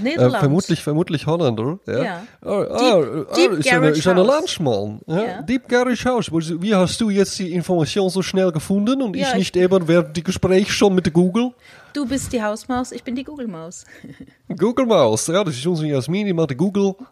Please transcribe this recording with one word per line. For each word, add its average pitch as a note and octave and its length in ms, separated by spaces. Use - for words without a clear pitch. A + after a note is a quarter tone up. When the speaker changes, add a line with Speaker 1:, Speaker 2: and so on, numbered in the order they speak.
Speaker 1:
Niederland. C4 340
Speaker 2:
vermutlich, E3+ 460
vermutlich D3+ 420
Holländer, D3 600
ja. A2 160
Speaker 1:
Ja. F#3 200
Speaker 2:
Ah, - 80
ah, G3 280
Speaker 1:
Deep, D#3+ 540
Speaker 2:
ah, - 40
Speaker 1:
Deep F4+ 180
Speaker 2:
ist D3+ 120
ja B3+ 120
eine, - 80
Speaker 1:
Garage D#3 120
Speaker 2:
ist D#3 80
ja F#3 60
eine F3+ 100
Speaker 1:
House. G3+ 80
Speaker 2:
Landsmann, B2 800
ja. E3+ 160
Speaker 1:
Ja. F#3+ 180
Speaker 2:
Deep A#3+ 260
Garage B3 400
House. A#3+ 240
Wo, E3 60
wie G#3 140
hast F#3 260
du A3 80
jetzt G3 300
die F3+ 140
Information F3+ 580
so F#3 100
schnell F#3+ 300
gefunden G#3 500
und G#3+ 140
Speaker 1:
Ja, - 80
Speaker 2:
ich C4+ 60
Speaker 1:
ich B3 60
Speaker 2:
nicht F#3+ 220
eben F3+ 300
während E3 280
die F3 60
Gespräche F#3 500
schon G3+ 220
mit F#3 140
der D3+ 60
Google? F#3 400
Speaker 1:
Du D4 120
bist B3+ 280
die A3+ 100
Hausmaus, B3 480
ich - 120
bin A#3+ 120
die C4+ 80
Google-Maus. G#3 600
<laughs> - 380
Speaker 2:
Google-Maus, F#3+ 720
ja, F#3 180
das D3 120
ist B2+ 100
unsere D#3+ 220
Jasmin, D3+ 400
die F#3+ 60
macht D#3+ 180
die B2+ 40
Google, G3 380